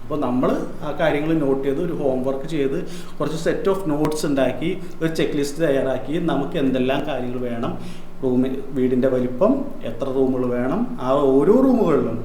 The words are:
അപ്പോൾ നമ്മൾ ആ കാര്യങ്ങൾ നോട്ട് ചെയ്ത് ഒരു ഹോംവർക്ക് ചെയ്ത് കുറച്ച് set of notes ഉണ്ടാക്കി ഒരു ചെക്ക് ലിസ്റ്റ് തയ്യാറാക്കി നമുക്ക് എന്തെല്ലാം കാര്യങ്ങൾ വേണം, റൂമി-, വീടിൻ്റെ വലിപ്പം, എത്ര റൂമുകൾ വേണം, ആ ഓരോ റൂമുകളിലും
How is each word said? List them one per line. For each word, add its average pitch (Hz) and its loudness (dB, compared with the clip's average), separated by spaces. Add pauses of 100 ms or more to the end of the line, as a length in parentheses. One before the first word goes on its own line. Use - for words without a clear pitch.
അപ്പോൾ 151 -4
നമ്മൾ 127 2 (380)
ആ - -4 (100)
കാര്യങ്ങൾ 151 2 (140)
നോട്ട് 135 2
ചെയ്ത് 139 0
ഒരു 170 -2
ഹോംവർക്ക് 131 0
ചെയ്ത് 143 0 (420)
കുറച്ച് 151 -2
set 170 0
of - 0 (120)
notes 151 0
ഉണ്ടാക്കി 135 0 (300)
ഒരു 160 0
ചെക്ക് 156 0
ലിസ്റ്റ് - -2
തയ്യാറാക്കി 135 0 (160)
നമുക്ക് 139 -2
എന്തെല്ലാം 131 0
കാര്യങ്ങൾ 123 -4
വേണം, 120 -4 (520)
റൂമി-, 127 2 (260)
വീടിൻ്റെ 127 2
വലിപ്പം, 127 2 (380)
എത്ര 120 -4 (120)
റൂമുകൾ 127 2 (140)
വേണം, 139 0 (240)
ആ 127 0 (220)
ഓരോ 151 6 (100)
റൂമുകളിലും 165 2